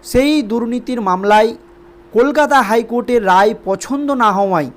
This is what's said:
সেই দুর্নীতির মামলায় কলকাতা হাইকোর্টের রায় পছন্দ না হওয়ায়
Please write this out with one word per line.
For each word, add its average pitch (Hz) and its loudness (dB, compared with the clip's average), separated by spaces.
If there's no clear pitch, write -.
সেই 277 2
দুর্নীতির 233 -6
মামলায় 208 2
কলকাতা 285 2
হাইকোর্টের 233 0
রায় 196 4
পছন্দ 269 -4
না 240 2
হওয়ায় 185 -2